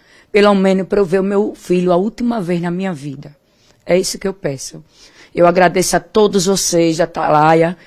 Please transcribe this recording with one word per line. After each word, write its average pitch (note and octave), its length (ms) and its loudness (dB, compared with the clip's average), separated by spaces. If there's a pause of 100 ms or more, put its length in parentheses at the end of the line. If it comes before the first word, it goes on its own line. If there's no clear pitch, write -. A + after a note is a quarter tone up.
(300)
Pelo G3+ 240 4
menos F#3+ 320 0
pra G3+ 140 0
eu G3+ 60 2
ver F#3 140 -2
o F#3 40 -2
meu G3+ 300 -2
filho F3+ 360 -2
a F3 60 4
última A#3 440 -4
vez E3+ 200 -4
na F3 100 -6
minha F#3 220 -6
vida. C#3+ 420 -14 (520)
É F3+ 120 2
isso - 200 -4
que G3 100 -6
eu F#3+ 60 -8
peço. D3+ 500 -10 (500)
Eu F3 120 4
agradeço F3 500 2
a E3+ 40 2
todos G3+ 460 0
vocês, E3+ 520 0
da F3 60 2
Atalaia, D#3+ 840 2